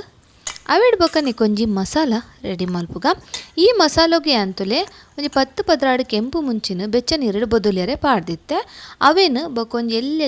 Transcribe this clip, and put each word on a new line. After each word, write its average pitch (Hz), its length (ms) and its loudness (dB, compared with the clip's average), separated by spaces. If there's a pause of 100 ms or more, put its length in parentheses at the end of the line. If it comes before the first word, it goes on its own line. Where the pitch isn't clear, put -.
(720)
ಅವೆಡ್ 453 280 4
ಬೊಕ 330 160 2 (100)
ನಿಕೊಂಜಿ 220 380 0 (120)
ಮಸಾಲ 240 360 0 (340)
ರೆಡಿ 185 260 -4
ಮಲ್ಪುಗ. 175 320 -6 (520)
ಈ 349 100 6 (120)
ಮಸಾಲೊಗೆ 330 640 2
ಅಂತುಲೆ 196 380 -4 (360)
ಒಂಜಿ 285 220 -6
ಪತ್ತು 269 320 0
ಪದ್ರಾಡ್ 262 420 2
ಕೆಂಪು 240 360 -2
ಮುಂಚಿನ 208 460 -4
ಬೆಚ್ಚನ 269 360 -2
ಎರಡು 208 240 -2
ಬದುಲ್ಯರೆ 196 500 0
ಪಾಡ್ದಿತ್ತೆ. 220 540 -2 (520)
ಅವೆನ್ 330 300 4 (160)
ಬೊಕ 226 240 -4
ಒಂಜಿ 226 220 -2
ಎಲ್ಯ 294 260 -2